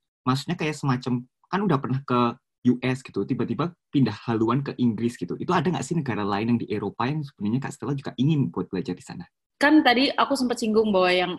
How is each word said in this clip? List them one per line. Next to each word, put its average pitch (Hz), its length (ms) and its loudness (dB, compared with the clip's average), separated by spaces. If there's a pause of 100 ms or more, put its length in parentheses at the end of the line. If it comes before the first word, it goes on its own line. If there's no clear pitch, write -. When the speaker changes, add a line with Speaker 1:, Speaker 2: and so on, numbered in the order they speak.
(260)
Speaker 1:
Maksudnya 139 320 -2
kayak 156 160 -2
semacam, 123 480 -2 (280)
kan 190 120 0
udah 165 160 2
pernah 131 240 -2
ke 123 180 2 (460)
U 123 160 4
S 127 200 -2
gitu, - 200 -6
tiba-tiba 120 520 -2 (200)
pindah 117 320 0
haluan 113 360 2
ke 139 160 -6
Inggris 120 360 0
gitu. - 240 -8
Itu 143 160 -4
ada 175 160 2
nggak - 160 -2
sih - 80 -4
negara 117 320 -2
lain 107 280 0
yang 113 80 2
di - 80 -8
Eropa 104 360 -4
yang 151 160 -2
sebenarnya 131 400 -4
Kak - 160 -8
Stella 127 160 -4
juga 139 240 -8
ingin 139 320 2
buat 92 160 -6
belajar 90 320 -6
di - 80 -20
sana? - 160 -12 (360)
Speaker 2:
Kan 294 280 6
tadi 254 240 4
aku - 240 -2
sempat 247 240 -2
singgung 220 320 2
bahwa 185 200 4
yang 180 280 2